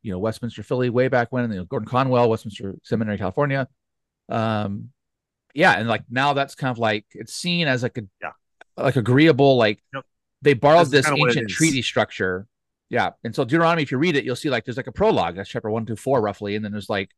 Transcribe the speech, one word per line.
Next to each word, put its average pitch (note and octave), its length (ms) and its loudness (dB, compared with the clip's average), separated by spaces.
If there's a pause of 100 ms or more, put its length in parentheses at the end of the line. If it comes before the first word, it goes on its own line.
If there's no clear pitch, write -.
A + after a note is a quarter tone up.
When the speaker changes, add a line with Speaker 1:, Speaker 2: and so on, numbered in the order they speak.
Speaker 1:
you A2+ 100 -12
know, F2+ 80 -6
Westminster A2 440 -6
Philly B2+ 260 -2
way B2 200 2
back A#2+ 240 0
when, B2 120 -2
and, A2+ 80 -4
you F#2 80 -6
know, F2 60 -10
Gordon A2 220 -8
Conwell, B2 420 2
Westminster G#2 520 -6
Seminary, G#2+ 360 -4
California. C3+ 500 -2 (600)
Um, A2 640 -4 (640)
yeah, D#3+ 180 4
and, G#2+ 160 -2
like, A2 200 -2
now C3+ 240 0
that's C#3 220 -2
kind C3+ 160 -4
of, A#2 80 -6
like, G#2+ 340 -2
it's - 220 -16
seen F3 340 -2
as, B2+ 140 0
like, B2 160 -4
a, A2+ 40 -10 (200)
Speaker 2:
Yeah. D#2+ 100 -10 (440)
Speaker 1:
like, C3+ 200 0
agreeable, C3+ 640 6
like, G#2+ 240 2 (100)
Speaker 2:
Yep. C3+ 120 -10 (360)
Speaker 1:
they C#3+ 140 4
borrowed D3 280 6
Speaker 2:
This D#3+ 60 4
is B2+ 40 -4
Speaker 1:
this C#3 140 4
Speaker 2:
kinda D3 140 0
what B2 100 2
it - 20 -
Speaker 1:
ancient A2+ 180 -2
Speaker 2:
is. F#2 60 -6
Speaker 1:
treaty D3 260 2
structure. G2+ 640 -2 (420)
Yeah, A2 220 0 (140)
and A2+ 100 -8
so C#3 100 -2
Deuteronomy, E3 380 2
if C3 100 -4
you B2+ 60 -2
read D#3 180 2
it, A#2 80 0
you'll B2 120 -4
see, D3+ 140 -4
like, A#2+ 140 -2
there's, A#2 120 -8
like, C3 100 -8
a A#2+ 60 -14
prologue. G#2 440 0
That's G2 140 -10
chapter A2+ 200 -6
one A2 160 -4
through A2 100 -6
four, A#2 240 0
roughly, G#2 360 -4
and G#2+ 80 -6
then G2+ 80 -8
there's, G#2 180 -10
like, G2 280 -4